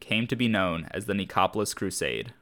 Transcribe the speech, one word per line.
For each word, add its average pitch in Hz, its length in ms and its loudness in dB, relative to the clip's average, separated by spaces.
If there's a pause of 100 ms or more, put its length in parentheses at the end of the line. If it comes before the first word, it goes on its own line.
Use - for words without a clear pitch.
came 113 260 0
to 120 80 -2
be 120 140 2
known 90 420 0
as 101 140 -4
the 101 80 0
Nicopolis 98 600 2
Crusade, 76 680 -2